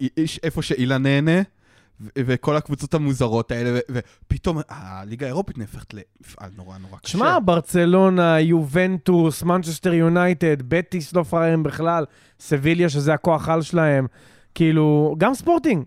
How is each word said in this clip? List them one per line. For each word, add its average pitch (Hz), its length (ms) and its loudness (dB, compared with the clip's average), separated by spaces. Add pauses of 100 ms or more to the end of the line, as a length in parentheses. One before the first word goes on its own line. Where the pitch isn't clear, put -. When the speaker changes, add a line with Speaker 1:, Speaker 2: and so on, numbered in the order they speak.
Speaker 1:
אי-, 131 160 -2
איש-, 160 260 -4
איפה 160 200 -4
שאילן 131 400 0
נהנה, 143 380 2 (600)
ו-, 107 80 -18 (180)
וכל 131 300 0
הקבוצות 147 380 -4
המוזרות 127 560 0
האלה, 120 240 -2
ו-, 123 240 -4 (280)
ופתאום - 320 -2 (100)
הליגה 104 580 -12
האירופית 143 320 -6
נהפכת - 360 -14
למפעל - 640 -20
נורא, 92 220 -18
נורא 95 200 -20
קשה. - 140 -14
Speaker 2:
שמע, 294 320 2
ברצלונה, 175 960 4
יובנטוס, 165 1000 2
מנצ'סטר 175 500 -2
יונייטד, 170 640 2 (120)
בטיס 170 460 -4
לא 175 80 2
פראיירים 165 400 0
בכלל, 160 420 -2 (360)
סביליה 165 480 0
שזה 147 260 0
הכוח 151 340 0
על 160 140 0
שלהם, 147 440 2 (480)
כאילו, 151 640 2
גם 214 160 2
ספורטינג, 285 520 0